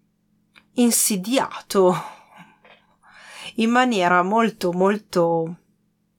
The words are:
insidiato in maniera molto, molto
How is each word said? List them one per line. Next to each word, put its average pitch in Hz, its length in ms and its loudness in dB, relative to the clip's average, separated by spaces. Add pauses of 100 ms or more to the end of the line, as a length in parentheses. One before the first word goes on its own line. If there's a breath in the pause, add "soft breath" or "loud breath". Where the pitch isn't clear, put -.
(760)
insidiato 214 1200 0 (1600 loud breath)
in 226 140 0
maniera 202 520 2
molto, 196 500 -2
molto 175 840 -2 (640)